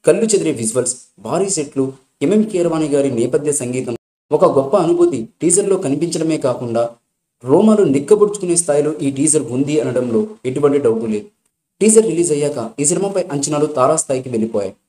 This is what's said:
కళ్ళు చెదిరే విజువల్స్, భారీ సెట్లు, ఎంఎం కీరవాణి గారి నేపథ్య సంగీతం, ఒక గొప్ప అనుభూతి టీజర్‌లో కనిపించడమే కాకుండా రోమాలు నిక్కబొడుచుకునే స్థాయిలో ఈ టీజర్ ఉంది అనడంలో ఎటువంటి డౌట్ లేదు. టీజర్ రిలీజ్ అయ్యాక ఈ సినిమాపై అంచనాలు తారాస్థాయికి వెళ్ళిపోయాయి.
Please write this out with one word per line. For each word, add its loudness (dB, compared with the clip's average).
కళ్ళు 4
చెదిరే 0
విజువల్స్, -2
భారీ -2
సెట్లు, -4
ఎంఎం 2
కీరవాణి -2
గారి 0
నేపథ్య -2
సంగీతం, -4
ఒక 4
గొప్ప 2
అనుభూతి 2
టీజర్‌లో 0
కనిపించడమే -2
కాకుండా -2
రోమాలు 4
నిక్కబొడుచుకునే 2
స్థాయిలో 0
ఈ -2
టీజర్ 0
ఉంది -2
అనడంలో -2
ఎటువంటి 2
డౌట్ 0
లేదు. -4
టీజర్ 6
రిలీజ్ 0
అయ్యాక -2
ఈ -4
సినిమాపై -2
అంచనాలు -2
తారాస్థాయికి 0
వెళ్ళిపోయాయి. -4